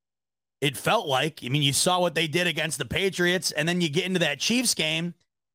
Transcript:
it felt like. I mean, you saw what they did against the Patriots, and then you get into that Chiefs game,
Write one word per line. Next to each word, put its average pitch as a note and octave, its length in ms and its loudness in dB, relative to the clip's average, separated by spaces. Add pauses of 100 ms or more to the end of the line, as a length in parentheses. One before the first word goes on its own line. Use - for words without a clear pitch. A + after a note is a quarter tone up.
(640)
it C#3 120 0
felt F#3+ 320 0
like. C#3+ 380 0
I B2 60 -6
mean, D3 120 2
you C#3 120 2
saw F3+ 260 2
what F3 140 0
they E3 120 0
did F3 200 0
against D#3 320 -4
the C3+ 80 -4
Patriots, F3 680 0
and D3+ 160 -2
then F3+ 140 0
you E3 80 2
get F3+ 160 0
into F#3 140 -2
that C#3+ 200 0
Chiefs A#3+ 320 0
game, E3 400 -2 (420)